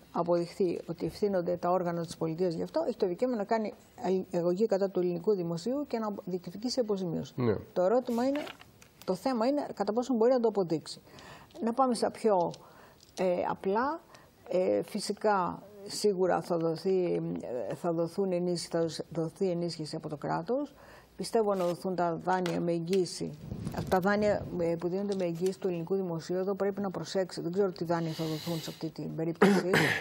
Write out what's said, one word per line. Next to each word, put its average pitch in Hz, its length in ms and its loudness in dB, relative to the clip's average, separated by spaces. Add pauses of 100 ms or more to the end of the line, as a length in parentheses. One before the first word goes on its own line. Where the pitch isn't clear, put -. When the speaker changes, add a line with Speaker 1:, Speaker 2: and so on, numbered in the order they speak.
(120)
Speaker 1:
αποδειχθεί 175 760 0
ότι 170 200 -6
ευθύνονται 180 500 0
τα 175 140 0
όργανα 170 340 0
της - 120 -10
πολιτείας 165 380 0
γι' 175 80 -4
αυτό, 311 260 -2
έχει 233 80 -2
το 208 100 2
δικαίωμα 240 300 0
να 202 80 -2
κάνει 220 280 0 (600)
αγωγή 180 320 2
κατά 196 240 2
του 185 100 0
ελληνικού 175 340 2
δημοσίου 185 520 -2
και 233 120 -4
να 214 160 -2 (100)
διεκδικήσει 190 560 -4
αποζημίωση. 185 560 -2
Speaker 2:
Ναι. 117 200 4 (160)
Speaker 1:
Το 180 100 2
ερώτημα 240 440 2
είναι, 285 140 0 (640)
το 190 100 0
θέμα 240 320 0
είναι 285 280 2
κατά 202 180 0
πόσο 247 220 0
μπορεί 226 180 6
να 254 80 4
το 226 80 4
αποδείξει. 170 520 0 (640)
Να 226 80 2
πάμε 254 220 4
στα 214 160 0
πιο, 180 400 4 (680)
ε, 180 40 2 (260)
απλά. 226 500 -2 (480)
Ε, 190 340 2
φυσικά, 196 800 0 (240)
σίγουρα 185 540 2
θα 170 160 -2
δοθεί, 170 640 0 (480)
ε, - 40 -4
θα 175 180 -2
δοθούν 170 400 -2
ενίσχυ-, 175 380 -2
θα 165 120 0
δοθ-, 165 180 -2 (120)
δοθεί 165 380 -2
ενίσχυση 170 460 -4
από 156 120 -8
το 151 80 -6
κράτος. 170 580 -2 (420)
Πιστεύω 202 380 2
να 180 120 2
δοθούν 175 280 -2
τα 170 300 0
δάνεια 175 360 0
με 170 120 0
εγγύηση. 170 640 -2 (380)
Αυτά - 120 -6
τα 185 120 4
δάνεια, 208 460 2 (120)
ε, 170 200 0
που 175 100 -4
δίνονται 202 260 -2
με 190 100 -2
εγγύηση 175 340 -2
του 196 100 -2
ελληνικού 170 260 -2
δημοσίου, 180 420 -2
εδώ 190 180 0
πρέπει 196 260 -2
να 196 100 -2
προσέξει. 180 500 -4
Δεν 170 120 -4
ξέρω 196 180 2
τι 175 140 -6
δάνεια 170 280 0
θα 160 120 -4
δοθούν 160 360 -4
σε 165 100 -8
αυτή 160 200 -6
την 156 240 -8
περίπτωση. 170 560 4 (300)